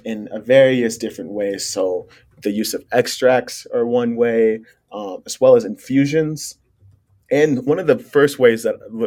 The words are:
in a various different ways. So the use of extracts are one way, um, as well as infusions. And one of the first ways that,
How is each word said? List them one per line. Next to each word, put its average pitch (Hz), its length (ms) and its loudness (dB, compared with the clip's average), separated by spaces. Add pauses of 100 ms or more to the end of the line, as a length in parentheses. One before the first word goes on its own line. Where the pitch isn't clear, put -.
in 107 280 -10
a 110 80 -10
various 127 560 2
different 101 360 -10
ways. 101 360 -6
So 92 400 -4 (340)
the 104 80 -4
use 107 240 -4
of 92 180 -10
extracts 127 840 -2
are 120 100 -2
one 120 320 -2
way, 113 440 0 (300)
um, 101 360 -12
as - 140 -14
well 127 160 6
as 110 80 2
infusions. 143 920 -2 (760)
And 139 360 2
one 151 120 2
of 185 80 -6
the 131 120 4
first 143 400 2
ways 117 240 4
that, 107 140 -2 (300)